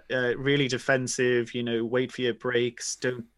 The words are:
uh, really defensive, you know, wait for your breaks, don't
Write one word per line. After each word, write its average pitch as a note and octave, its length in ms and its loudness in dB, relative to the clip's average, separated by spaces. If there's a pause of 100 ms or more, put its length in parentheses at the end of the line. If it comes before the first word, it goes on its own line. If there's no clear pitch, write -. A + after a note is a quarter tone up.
(120)
uh, B2 260 0
really C#3 300 2
defensive, B2 840 0
you B2 80 -4
know, A#2 240 -2
wait B2+ 260 -2
for B2+ 120 -6
your A#2+ 100 0
breaks, A#2+ 600 2
don't B2+ 280 -4 (140)